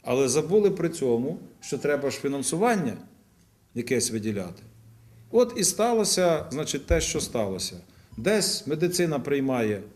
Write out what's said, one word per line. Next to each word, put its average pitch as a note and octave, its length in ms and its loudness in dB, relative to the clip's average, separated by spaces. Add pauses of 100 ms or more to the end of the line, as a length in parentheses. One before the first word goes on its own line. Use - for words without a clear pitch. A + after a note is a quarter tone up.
Але B2+ 260 2
забули E3 420 4
при E3+ 180 -2
цьому, C3 500 0 (220)
що - 180 -6
треба C#3 320 0
ж - 80 -8
фінансування C#3+ 760 0 (800)
якесь A#2 360 0
виділяти. G2+ 520 -6 (680)
От A#3+ 260 4
і G3+ 80 0
сталося, F#3+ 880 2
значить, C#3 360 -4
те, E3 140 4
що D#3 200 -2
сталося. G2 560 -4 (400)
Десь F#3 500 0
медицина D#3+ 520 0
приймає B2 640 0 (140)